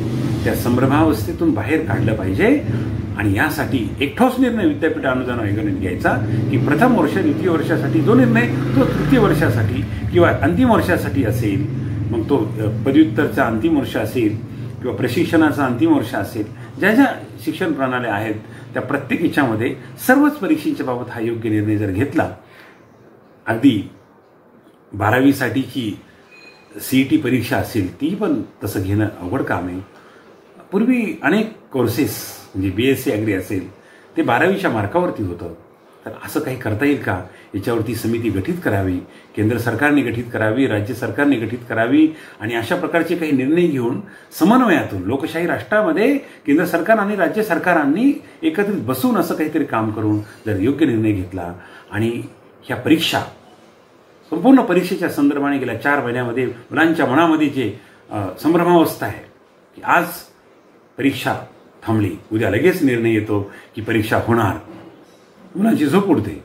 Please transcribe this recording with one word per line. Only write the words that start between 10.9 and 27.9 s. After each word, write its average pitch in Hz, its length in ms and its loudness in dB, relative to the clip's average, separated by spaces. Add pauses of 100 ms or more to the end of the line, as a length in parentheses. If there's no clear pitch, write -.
असेल, - 440 0 (440)
मग 113 180 -2
तो, 139 80 2
अ, 110 480 -2
पदव्युत्तरचा 143 600 4
अंतिम 120 340 0
वर्ष 120 160 -4
असेल 110 420 0 (440)
किंवा 123 140 -6
प्रशिक्षणाचा 147 720 0
अंतिम 147 300 2
वर्ष 120 200 -2
असेल, 104 300 -6 (340)
ज्या 196 160 4
ज्या 269 100 6 (400)
शिक्षण 160 260 -2
प्रणाल्या 127 420 -2
आहेत 107 220 -2 (380)
त्या - 80 -4
प्रत्येक - 400 -4
याच्यामध्ये 127 540 0 (320)
सर्वच 285 280 6
परीक्षेच्या 156 500 -2
बाबत 123 240 -6
हा - 100 -10
योग्य 113 300 -4
निर्णय 107 280 0
जर 104 140 -2
घेतला, 98 440 -2 (1120)
अगदी 113 420 2 (1040)
बारावीसाठीची 123 1080 0 (800)
सीईटी 135 360 2
परीक्षा 120 400 0
असेल 95 440 -4